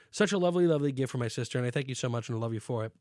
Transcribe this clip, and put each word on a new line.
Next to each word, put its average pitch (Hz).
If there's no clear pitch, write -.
Such 214
a 202
lovely, 175
lovely 147
gift 131
for 135
my 120
sister, -
and 123
I 123
thank 139
you 131
so 127
much 120
and 117
I 113
love 113
you 110
for 113
it. 110